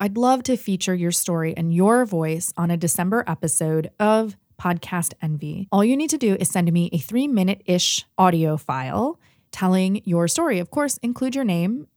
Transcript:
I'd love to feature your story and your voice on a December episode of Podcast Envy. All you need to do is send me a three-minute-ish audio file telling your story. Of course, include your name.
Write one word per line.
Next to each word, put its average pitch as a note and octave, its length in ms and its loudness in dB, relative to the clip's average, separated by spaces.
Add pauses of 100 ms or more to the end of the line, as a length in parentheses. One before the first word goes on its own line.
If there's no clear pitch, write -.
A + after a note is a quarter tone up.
I'd G3+ 160 -2
love B3 280 4
to B3+ 120 0
feature F#3+ 400 -2
your F3 160 0
story E3 440 -2
and E3 160 -2
your A3 340 4
voice E3 500 -4
on E3+ 160 0
a F3 40 0
December F3+ 520 0
episode D#3+ 640 -2 (100)
of G#3+ 360 2 (240)
Podcast F3 520 -4 (100)
Envy. D#3 480 -6
All G3+ 140 4
you B3 120 4
need D4 140 -2
to D#4 80 -2
do G#3 220 2
is F#3 80 0
send F3 240 2
me E3+ 200 2
a E3 60 0
three-minute-ish G3 1080 0 (120)
audio E3 400 4
file D3+ 640 -4 (300)
telling F#3+ 540 0
your E3+ 240 2
story. D4 300 0
Of F3 120 -6
course, C#4+ 280 -2
include B3 360 -4
your C4+ 100 -2
name. G3 520 -2